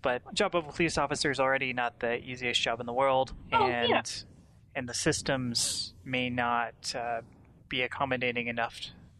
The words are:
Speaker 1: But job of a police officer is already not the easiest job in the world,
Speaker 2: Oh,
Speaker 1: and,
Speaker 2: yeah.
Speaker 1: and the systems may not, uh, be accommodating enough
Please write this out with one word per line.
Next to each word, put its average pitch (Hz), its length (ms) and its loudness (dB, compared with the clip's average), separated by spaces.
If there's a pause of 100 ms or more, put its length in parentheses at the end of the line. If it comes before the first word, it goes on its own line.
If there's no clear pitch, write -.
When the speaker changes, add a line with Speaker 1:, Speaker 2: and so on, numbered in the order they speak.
Speaker 1:
But 123 300 -2
job 190 220 0
of 165 120 2
a 143 40 -12
police 165 260 0
officer 147 340 2
is 131 80 -2
already 135 340 2
not 120 260 -2
the 117 180 0
easiest 123 440 -2
job 117 180 0
in 120 60 -6
the 120 80 -6
world, 135 400 4 (180)
Speaker 2:
Oh, - 140 6
Speaker 1:
and, 120 240 2
Speaker 2:
yeah. - 140 2 (720)
Speaker 1:
and 127 120 -4
the 120 60 -8
systems - 1000 0 (100)
may 127 260 -2
not, 120 640 0
uh, 117 280 -4 (460)
be 131 140 0
accommodating 123 680 0
enough 117 320 -2 (400)